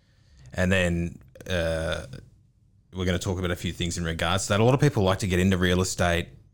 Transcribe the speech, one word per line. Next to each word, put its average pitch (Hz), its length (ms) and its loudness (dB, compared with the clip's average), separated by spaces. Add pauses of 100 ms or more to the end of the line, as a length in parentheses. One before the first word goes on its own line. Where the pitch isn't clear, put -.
(540)
and 90 180 0
then, 87 480 0 (300)
uh, 80 560 -2 (880)
we're 92 120 -4
gonna 90 140 0
talk 92 200 -4
about 90 120 -2
a 85 60 -2
few 87 160 -6
things 87 240 -4
in 85 80 -4
regards 82 420 -2
to - 60 -10
that. 101 60 2
A 110 40 4
lot 123 100 6
of 135 80 2
people 139 220 2
like 92 160 2
to 104 80 -2
get 90 120 2
into 95 180 4
real 90 240 2
estate 87 460 0 (260)